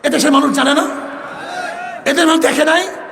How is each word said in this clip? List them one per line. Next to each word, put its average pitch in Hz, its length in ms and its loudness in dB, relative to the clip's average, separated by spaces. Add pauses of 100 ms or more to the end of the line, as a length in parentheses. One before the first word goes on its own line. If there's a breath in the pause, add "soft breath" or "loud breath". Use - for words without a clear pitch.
এদেশের 285 300 2
মানুষ 285 120 4 (100)
জানে 269 200 2
না? 349 60 0 (1200)
এদের 330 180 2
মানুষ 320 200 4
দেখে 285 240 2
নাই? 349 120 2 (280)